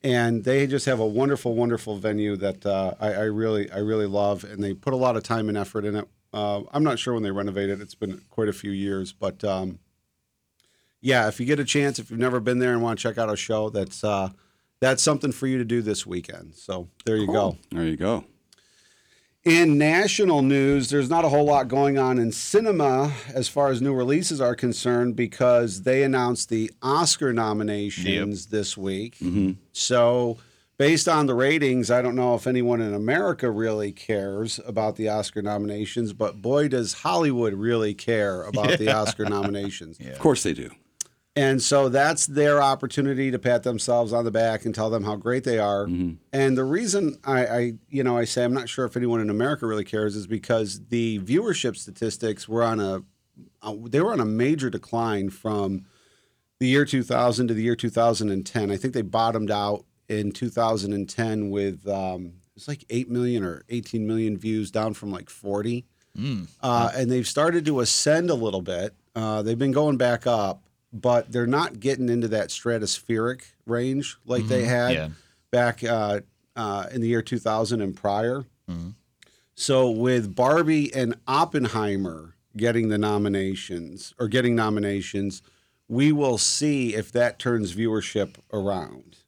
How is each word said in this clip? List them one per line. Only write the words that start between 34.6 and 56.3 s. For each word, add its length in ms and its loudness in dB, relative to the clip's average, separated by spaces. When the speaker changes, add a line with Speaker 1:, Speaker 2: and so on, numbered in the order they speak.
Speaker 1:
about 320 -2
the 100 -2
Oscar 340 -2
nominations, 720 -4
but 300 -4
boy, 260 2
does 260 -2
Hollywood 600 0
really 400 0
care 500 0
about 340 0
the 80 -2
Speaker 4:
<laughs> 0 -
Yeah. 160 2
Speaker 1:
Oscar 240 -2
nominations. 720 -4
Speaker 4:
Yeah. 100 -14
Speaker 3:
Of 100 -14
course 240 2
they 100 0
do. 180 -10
Speaker 1:
And 260 2
so 260 4
that's 380 2
their 380 4
opportunity 680 0
to 80 -2
pat 240 2
themselves 500 0
on 140 0
the 60 0
back 340 0
and 80 -4
tell 160 -2
them 140 0
how 140 -2
great 260 -2
they 160 0
are. 260 2
Speaker 3:
Mm-hmm. 280 -2
Speaker 1:
And 240 4
the 60 0
reason 640 0
I, 200 2
I, 280 0
you 140 -2
know, 140 2
I 80 2
say 180 -2
I'm 120 2
not 120 -4
sure 180 -4
if 120 -6
anyone 240 0
in 80 -2
America 380 0
really 160 -2
cares 320 -2
is 100 -8
because 600 -2
the 320 -2
viewership 580 0
statistics 720 -6
were 140 2
on 160 2
a, 240 -2
uh, 220 -10
they 180 0
were 120 0
on 60 0
a 60 2
major 460 0
decline 580 -2
from 560 -4